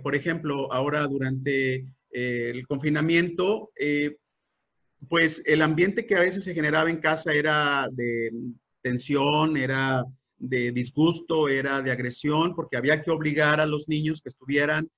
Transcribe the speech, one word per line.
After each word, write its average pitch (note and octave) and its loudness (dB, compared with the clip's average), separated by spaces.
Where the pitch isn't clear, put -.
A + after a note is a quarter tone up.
por C#3+ -2
ejemplo, C#3+ -4
ahora D3 0
durante, C3 -2
eh, B2 -4
el B2+ -10
confinamiento, E3+ 0
eh, D3 0
pues E3 2
el D#3 6
ambiente F3 2
que G3+ 2
a F3 4
veces F#3 2
se F3 -8
generaba D#3 2
en D#3+ -2
casa D#3 0
era D3 2
de A#2 -4
tensión, C#3+ 2
era C3 0
de B2 -2
disgusto, D#3 0
era C3+ 0
de C3 -2
agresión, D3 0
porque D#3 -6
había D3 2
que E3 -2
obligar D3+ 2
a D#3 4
los D3+ -4
niños D3+ -2
que B2+ -14
estuvieran D3 -2